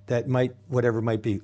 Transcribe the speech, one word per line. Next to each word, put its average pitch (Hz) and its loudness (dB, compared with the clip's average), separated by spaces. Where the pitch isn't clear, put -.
that 120 -2
might, 127 2
whatever 120 0
might 110 0
be, 101 -2